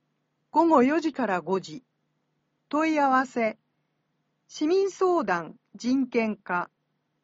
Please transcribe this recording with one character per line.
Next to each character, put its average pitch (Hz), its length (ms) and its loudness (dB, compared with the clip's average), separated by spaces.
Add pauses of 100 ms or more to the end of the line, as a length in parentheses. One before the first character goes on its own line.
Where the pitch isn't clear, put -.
(520)
午 330 140 4
後 302 180 6
四 302 160 0
時 302 120 -4
か 247 140 -4
ら 185 140 -2
五 180 200 -4
時。 156 220 -16 (880)
問 311 240 0
い 302 80 0
合 277 80 2
わ 262 160 2
せ、 226 340 -4 (880)
市 - 200 -6
民 381 240 2
相 359 340 0
談 170 320 -4 (180)
人 254 320 -2
権 226 300 -2
課。 - 340 -6 (540)